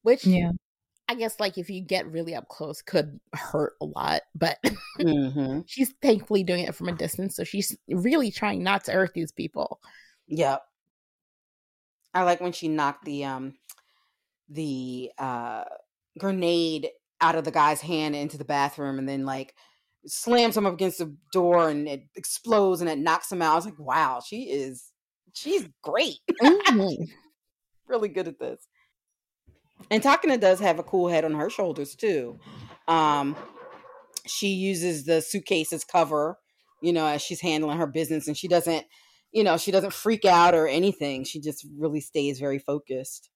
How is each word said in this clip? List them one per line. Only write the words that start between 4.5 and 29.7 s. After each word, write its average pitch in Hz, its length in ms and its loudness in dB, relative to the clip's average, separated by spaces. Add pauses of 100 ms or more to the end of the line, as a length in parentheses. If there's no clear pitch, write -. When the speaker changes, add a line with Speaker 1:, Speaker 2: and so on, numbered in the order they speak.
Speaker 1:
<laughs> - 140 -2 (220)
Speaker 3:
Mm-hmm. 143 680 0
Speaker 1:
she's - 360 -2
thankfully 208 420 2
doing 180 220 -2
it - 100 -8
from 180 140 -8
a 170 40 -4
distance, 170 420 -6
so - 80 -6
she's 196 340 -4 (120)
really 226 420 2
trying 202 320 -4
not 190 220 0
to - 80 -4
hurt 185 200 2
these 165 180 -6
people. - 500 -8 (460)
Speaker 3:
Yep. 139 360 0 (1500)
I 185 100 4
like 175 180 4
when 180 100 -4
she 170 160 -6
knocked 147 380 -2
the, 143 200 -6
um, 135 300 -8 (920)
the, 131 680 -8
uh, 120 460 -6 (560)
grenade 170 680 0 (320)
out 165 140 4
of 160 100 0
the 156 60 -2
guy's 151 300 4
hand 156 340 -2
into 147 220 -6
the 139 80 -10
bathroom 143 540 -2
and 135 100 -4
then, 139 160 -4
like, 135 300 -8 (500)
slams 233 520 2
him 208 80 2
up 190 80 2
against 180 260 -2
the 156 160 -6 (160)
door 175 380 6
and 147 180 -2
it 139 160 -8 (120)
explodes 196 680 2
and 170 80 0
it 151 100 -2
knocks 160 320 0
him 185 100 -4
out. 160 120 4
I - 20 6
was 170 100 0
like, 202 140 -14
"Wow, 135 460 0
she 226 260 -10
is, 135 400 -6 (420)
she's 302 340 -4 (140)
great." 196 380 -2 (100)
<laughs> - 120 -2
Speaker 1:
Mm-hmm. 254 640 4 (840)
Speaker 3:
Really 226 220 -2
good 170 180 -4
at - 120 -12
this. - 280 -10 (1200)